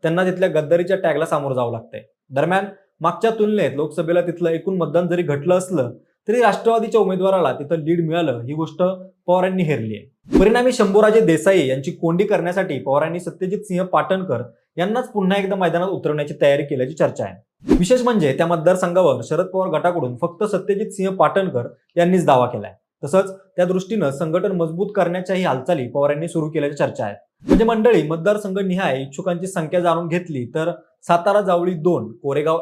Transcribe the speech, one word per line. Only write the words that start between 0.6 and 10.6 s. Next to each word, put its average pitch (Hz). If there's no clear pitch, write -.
टॅगला 160
सामोरं 143
जावं 120
लागतंय. 113
दरम्यान, 170
मागच्या 170
तुलनेत 208
लोकसभेला 160
तिथलं 170
एकूण 165
मतदान 165
जरी 175
घटलं 143
असलं 165
तरी 240
राष्ट्रवादीच्या 220
उमेदवाराला 185
तिथं 147
लीड 165
मिळालं 156
ही 123
गोष्ट 156
पवारांनी 185
हेरली 113
आहे. -
परिणामी 240